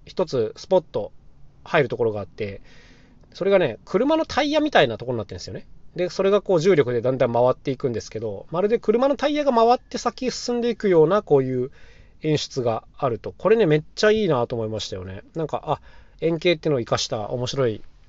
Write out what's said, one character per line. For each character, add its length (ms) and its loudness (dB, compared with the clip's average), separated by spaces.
一 180 -4
つ 320 -2
ス 120 -16
ポ 100 6
ッ 120 -4
ト 220 -6
入 180 2
る 80 0
と 80 -6
こ 60 0
ろ 80 0
が 100 -6
あ 20 -10
っ 20 -14
て、 360 -10
そ 100 -6
れ 60 2
が 80 6
ね、 260 0
車 320 0
の 80 0
タ 160 -4
イ 120 0
ヤ 80 2
み 100 0
た 120 6
い 60 4
な 80 -6
と 80 -10
こ 60 -6
ろ 60 -4
に 20 -4
な 60 -4
っ 20 -20
て 60 -16
る 40 -12
ん 40 -12
で 40 -16
す 40 -16
よ 40 -12
ね。 140 -14
で、 160 -4
そ 120 -2
れ 80 4
が 120 4
こ 140 2
う 40 2
重 160 4
力 160 4
で 80 0
だ 100 0
ん 60 0
だ 100 2
ん 60 0
回 100 4
っ 20 0
て 160 -8
い 80 -4
く 100 -2
ん 60 -4
で 80 -6
す 80 -14
け 100 -10
ど、 300 -8
ま 100 -4
る 80 2
で 100 0
車 300 2
の 80 0
タ 120 -2
イ 60 -2
ヤ 100 0
が 80 2
回 240 6
っ 20 0
て 180 -12
先 300 -6
へ 40 -2
進 260 -4
ん 40 -2
で 80 -2
い 80 -2
く 140 0
よ 140 6
う 40 4
な 140 2
こ 160 4
う 40 2
い 220 -2
う 60 -8
演 160 0
出 260 -6
が 220 -2
あ 100 0
る 100 -4
と。 200 -12
こ 100 0
れ 80 4
ね、 80 4
め 120 4
っ 60 0
ち 100 -2
ゃ 60 6
い 140 2
い 40 0
な 180 0
と 80 -6
思 120 -4
い 20 -4
ま 100 -6
し 120 -10
た 60 -10
よ 80 -10
ね。 180 -14
な 100 -6
ん 20 -4
か、 180 -6
あ、 160 -4
円 180 0
形 140 2
っ 60 -2
て 100 -4
い 20 2
う 40 2
の 20 0
を 40 0
生 40 -4
か 140 -2
し 100 -6
た 220 -6
面 160 -4
白 220 0
い 140 -6